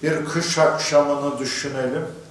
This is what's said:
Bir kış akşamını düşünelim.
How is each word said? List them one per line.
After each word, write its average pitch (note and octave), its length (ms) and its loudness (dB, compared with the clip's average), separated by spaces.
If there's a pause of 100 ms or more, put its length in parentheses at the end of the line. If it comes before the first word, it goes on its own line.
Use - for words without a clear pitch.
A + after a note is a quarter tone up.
Bir D#3 220 0
kış E3 320 -2
akşamını D3 800 2
düşünelim. C3 680 -4 (260)